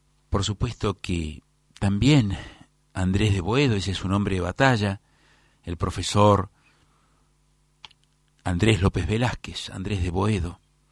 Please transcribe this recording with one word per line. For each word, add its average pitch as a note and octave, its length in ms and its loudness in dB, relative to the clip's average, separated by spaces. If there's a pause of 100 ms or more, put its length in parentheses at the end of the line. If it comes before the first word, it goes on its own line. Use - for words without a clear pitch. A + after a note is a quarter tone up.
(300)
Por G2+ 140 0
supuesto G#2 560 -4
que E2 420 -6 (380)
también G#2 580 4 (560)
Andrés G2 400 2
de G2 80 -2
Boedo, A#2 340 2
ese F#2+ 160 -2
es F2 120 -6
un F#2 100 -2
hombre G2 220 0
de F#2 60 -2
batalla, G2+ 600 0 (640)
el E2+ 140 -8
profesor F#2+ 720 2 (1900)
Andrés F#2 380 2
López F2+ 260 0
Velázquez, G#2+ 640 -4
Andrés F#2+ 320 -6
de F2+ 80 -2
Boedo, F2+ 480 -2 (320)